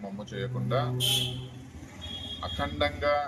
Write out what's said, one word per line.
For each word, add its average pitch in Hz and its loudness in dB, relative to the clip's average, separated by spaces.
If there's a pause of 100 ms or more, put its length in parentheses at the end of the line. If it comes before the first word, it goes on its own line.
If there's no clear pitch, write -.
మమ్ము 101 -6
చేయకుండా 123 2 (1700)
అఖండంగా 147 2 (120)